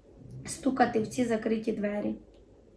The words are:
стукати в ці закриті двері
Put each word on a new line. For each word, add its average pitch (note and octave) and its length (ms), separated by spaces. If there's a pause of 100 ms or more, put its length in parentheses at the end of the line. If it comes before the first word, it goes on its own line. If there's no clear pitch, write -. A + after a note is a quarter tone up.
(460)
стукати A#3+ 540
в G#3+ 80
ці B3 180
закриті A3 460
двері G#3 440 (600)